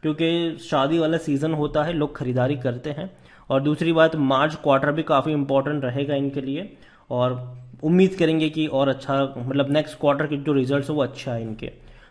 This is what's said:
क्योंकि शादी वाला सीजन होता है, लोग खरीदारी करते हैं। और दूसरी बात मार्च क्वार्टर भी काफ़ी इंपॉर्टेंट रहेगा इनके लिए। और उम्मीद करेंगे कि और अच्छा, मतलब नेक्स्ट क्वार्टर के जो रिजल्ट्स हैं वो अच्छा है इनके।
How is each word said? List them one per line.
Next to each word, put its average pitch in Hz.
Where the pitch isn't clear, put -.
क्योंकि 165
शादी 151
वाला 160
सीजन 156
होता 151
है, 165
लोग 147
खरीदारी 127
करते 123
हैं। 156
और 135
दूसरी 151
बात 160
मार्च 143
क्वार्टर 143
भी 156
काफ़ी 156
इंपॉर्टेंट 139
रहेगा 139
इनके 139
लिए। 139
और 123
उम्मीद 185
करेंगे 160
कि 156
और 139
अच्छा, 135
मतलब 135
नेक्स्ट 151
क्वार्टर 143
के 147
जो 143
रिजल्ट्स 139
हैं 151
वो 147
अच्छा 123
है 117
इनके। 110